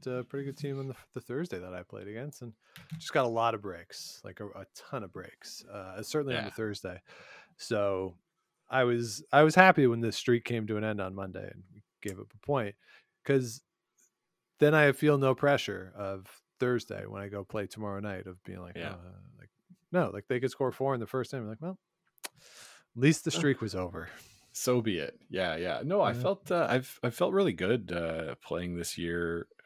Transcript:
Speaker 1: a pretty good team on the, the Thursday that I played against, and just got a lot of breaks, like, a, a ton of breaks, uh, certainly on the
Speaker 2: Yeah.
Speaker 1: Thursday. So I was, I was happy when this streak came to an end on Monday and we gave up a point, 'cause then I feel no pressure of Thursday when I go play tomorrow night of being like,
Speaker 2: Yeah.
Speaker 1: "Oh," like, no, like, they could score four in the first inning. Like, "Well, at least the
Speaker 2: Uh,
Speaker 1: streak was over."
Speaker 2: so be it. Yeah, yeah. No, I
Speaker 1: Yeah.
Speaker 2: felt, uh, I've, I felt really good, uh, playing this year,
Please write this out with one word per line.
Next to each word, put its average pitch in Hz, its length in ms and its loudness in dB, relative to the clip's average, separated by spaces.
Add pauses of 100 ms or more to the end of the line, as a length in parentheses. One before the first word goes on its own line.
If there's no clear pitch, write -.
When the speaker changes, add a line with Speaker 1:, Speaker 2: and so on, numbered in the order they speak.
Speaker 1:
a 127 180 -4
pretty 139 200 -8
good 139 140 -10
team 139 200 -6
on 135 100 -8
the, 127 80 -10 (180)
the 123 80 -10
Thursday 131 360 -6
that 90 140 -12
I 90 100 -10
played 98 240 -16
against, 120 360 -12
and 120 100 -14 (460)
just - 160 -6
got 139 100 6
a 120 40 2
lot 113 260 2
of 104 80 -6
breaks, - 640 -12
like, 98 160 -12
a, 104 80 -8
a 95 260 -14
ton - 300 -10
of 87 80 -14
breaks, - 520 -16
uh, 95 380 -12
certainly 139 340 -2
on 127 80 -4
the 120 60 -8
Speaker 2:
Yeah. - 0 -
Speaker 1:
Thursday. 101 500 -6 (580)
So 98 600 -2 (520)
I 131 140 2
was, 120 480 0
I 143 120 10
was 156 100 6
happy 180 320 10
when 117 140 4
this 117 160 0
streak 120 280 2
came 113 240 -2
to 107 100 -2
an 107 60 -2
end 107 160 -2
on 95 140 -4
Monday 98 380 -8
and 95 120 -20 (100)
we 107 80 -20 (200)
gave 98 180 -6
up 104 140 -18
a 107 120 -20
point, 120 300 -2 (480)
'cause 127 380 2 (1000)
then 147 140 8
I 147 180 8
feel 147 260 4
no 135 160 6
pressure 101 640 2
of 98 460 -8 (180)
Thursday 110 460 0
when 101 160 -8
I 101 60 -8
go 101 160 -8
play 104 240 -6
tomorrow 101 320 -8
night 98 260 -6
of 92 180 -14
being 95 160 -12
like, 87 160 -14
Speaker 2:
Yeah. 160 240 -8
Speaker 1:
"Oh," - 0 - (380)
like, - 120 -20 (420)
no, 165 200 2
like, 101 160 -8
they 127 120 0
could 127 120 2
score 131 200 0
four 135 220 0
in 120 60 -4
the 110 80 -6
first 131 260 -4
inning. 117 140 -8
Like, 110 140 -12
"Well, 180 160 -8 (1160)
at 117 60 -8
least 151 220 6
the 165 80 -2
Speaker 2:
Uh, 165 100 -2
Speaker 1:
streak 139 180 2
was 107 140 -6
over." 90 360 -6 (420)
Speaker 2:
so 123 300 2
be 104 160 0
it. 71 220 -6 (100)
Yeah, 87 260 0
yeah. 85 280 -4
No, 185 180 2
I 107 100 2
Speaker 1:
Yeah. - 20 -4
Speaker 2:
felt, 143 360 -2
uh, 170 180 2
I've, 127 340 0
I 123 80 0
felt 185 220 0
really 190 200 4
good, 92 400 0
uh, 82 440 -4
playing 87 400 -6
this 85 220 -6
year, 85 500 -2 (180)